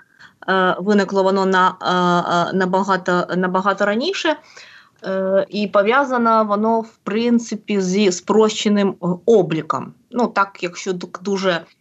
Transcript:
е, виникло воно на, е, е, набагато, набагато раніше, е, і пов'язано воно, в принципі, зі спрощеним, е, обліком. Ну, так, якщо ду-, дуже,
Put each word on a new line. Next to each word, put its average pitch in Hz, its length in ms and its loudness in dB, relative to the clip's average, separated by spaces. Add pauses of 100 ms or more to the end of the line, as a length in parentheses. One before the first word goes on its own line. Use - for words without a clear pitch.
(480)
е, 185 300 2
виникло 196 440 0
воно 190 240 2
на, 185 220 4
е, 175 840 0
е, - 60 -2
набагато, 185 720 0 (100)
набагато 185 500 0
раніше, 302 500 -2 (680)
е, 190 440 0
і 208 180 -4
пов'язано 226 760 2
воно, 214 360 0
в 220 240 -12
принципі, 226 760 -2
зі 190 320 2
спрощеним, 208 760 2
е, - 180 -6 (200)
обліком. 160 680 0 (180)
Ну, 240 160 0
так, - 360 -2
якщо 180 300 -6
ду-, 180 300 -12
дуже, 185 420 -2 (160)